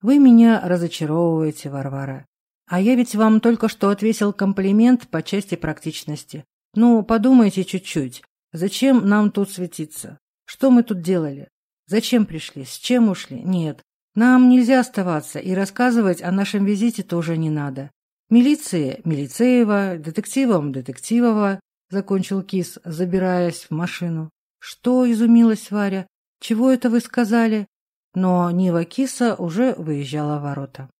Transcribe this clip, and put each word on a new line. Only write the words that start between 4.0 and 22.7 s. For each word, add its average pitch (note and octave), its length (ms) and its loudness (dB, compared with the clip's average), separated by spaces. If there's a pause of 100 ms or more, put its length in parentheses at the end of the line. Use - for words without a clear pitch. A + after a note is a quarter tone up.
комплимент G3+ 800 2
по D#3+ 120 -4
части G3 340 -6
практичности. D3+ 920 -10 (280)
Ну, A3+ 300 4
подумайте A3+ 640 4
чуть-чуть. D3 580 -8 (300)
Зачем G3+ 540 2
нам G#3 220 2
тут G3 220 -4
светиться? - 680 -12 (260)
Что - 260 0
мы A#3+ 120 6
тут G3+ 180 -4
делали? D#3 480 -4 (380)
Зачем A3 380 0
пришли? D3+ 380 -14
С - 140 -16
чем A#3+ 320 2
ушли? - 340 -8
Нет, E3 380 -4 (340)
нам B3+ 320 6
нельзя B3+ 320 6
оставаться, F3+ 600 -4
и F#3 140 -6
рассказывать G3 680 0
о F3+ 100 -4
нашем G3 320 -2
визите G#3 400 -2
тоже E3+ 320 -4
не D#3+ 140 -2
надо. C#3+ 420 -8 (380)
Милиции — A#3 760 0
Милицеева, G3+ 920 0
детективам — E3 760 -2
Детективова». G3+ 880 -2 (360)
Закончил G3 480 -4
Кис, F#3+ 400 -6